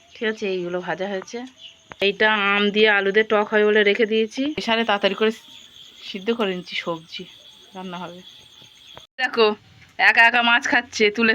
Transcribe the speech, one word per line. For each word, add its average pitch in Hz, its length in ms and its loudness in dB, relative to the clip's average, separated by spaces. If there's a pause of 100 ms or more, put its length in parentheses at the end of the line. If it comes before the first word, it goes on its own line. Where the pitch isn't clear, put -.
(140)
ঠিক 226 180 -6
আছে, 214 180 -8
এইগুলো 180 300 -4
ভাজা 180 280 -6
হয়েছে। 196 300 -10 (640)
এইটা 202 260 0 (280)
আম 202 140 0
দিয়ে 214 200 4
আলু 196 220 2
দিয়ে 214 200 2
টক 208 200 2
হয় 214 140 2
বলে 208 180 4
রেখে 202 220 2
দিয়েছি, 220 360 -2 (160)
এসারে 226 280 0
তাড়াতাড়ি 202 300 0
করে 220 160 0 (800)
সিদ্ধ 190 180 -12 (100)
করে 196 180 -2
নিচ্ছি, 180 200 -10
সবজি 165 480 -8 (520)
রান্না 185 220 -12
হবে। 180 240 -14 (960)
দেখো 233 380 2 (420)
একা 214 300 4
একা 240 220 2
মাছ 240 180 2
খাচ্ছে 240 380 0 (120)
তুলে 226 180 4